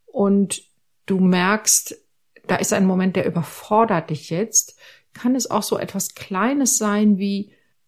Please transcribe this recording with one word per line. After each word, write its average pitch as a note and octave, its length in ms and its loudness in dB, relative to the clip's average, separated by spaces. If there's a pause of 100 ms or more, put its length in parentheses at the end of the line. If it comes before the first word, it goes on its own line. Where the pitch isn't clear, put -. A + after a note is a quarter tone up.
und G3+ 580 0 (440)
du F#3+ 120 0
merkst, F#3 760 2 (520)
da F#3 80 0
ist - 160 -2
ein G3+ 140 2
Moment, F#3 300 2
der F#3+ 100 0
überfordert F3+ 840 0
dich - 180 -10
jetzt, - 480 -4 (360)
kann B3 220 -2
es B3 140 -4
auch G#3 140 -2
so - 160 -4
etwas - 340 -8
Kleines A#3+ 640 -2
sein G#3 400 2
wie G3+ 340 -4 (360)